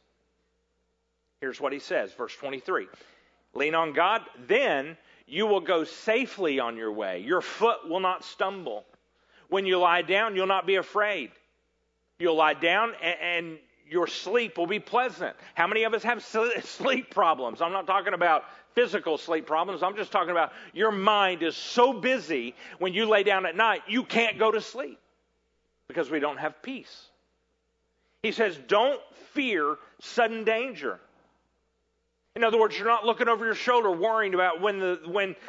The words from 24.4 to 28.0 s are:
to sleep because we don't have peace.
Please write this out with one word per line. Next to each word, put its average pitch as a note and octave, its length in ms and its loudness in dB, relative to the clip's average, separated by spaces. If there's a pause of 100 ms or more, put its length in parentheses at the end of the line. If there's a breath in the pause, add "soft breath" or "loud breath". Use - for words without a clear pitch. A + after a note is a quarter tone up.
to G#3+ 100 -2
sleep D3 380 -12 (880)
because C#3 240 -4
we D#3 80 -2
don't C#3+ 180 -2
have D#3 240 -6
peace. - 460 -14 (1120)